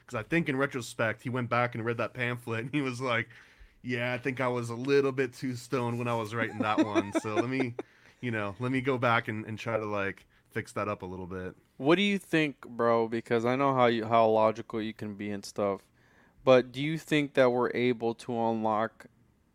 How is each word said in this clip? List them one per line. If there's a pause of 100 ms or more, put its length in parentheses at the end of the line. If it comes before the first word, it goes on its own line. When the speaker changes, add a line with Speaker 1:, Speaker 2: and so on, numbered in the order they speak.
Speaker 1:
'Cause
I
think
in
retrospect,
he
went
back
and
read
that
pamphlet
and
he
was
like, (520)
"Yeah,
I
think
I
was
a
little
bit
too
stoned
when
I
was
writing
that
one. (100)
So
let
me, (220)
<laughs>
you
know,
let
me
go
back
and,
and
try
to,
like, (240)
fix
that
up
a
little
bit." (220)
Speaker 2:
What
do
you
think,
bro?
Because
I
know
how
you,
how
logical
you
can
be
and
stuff. (600)
But
do
you
think
that
we're
able
to
unlock, (500)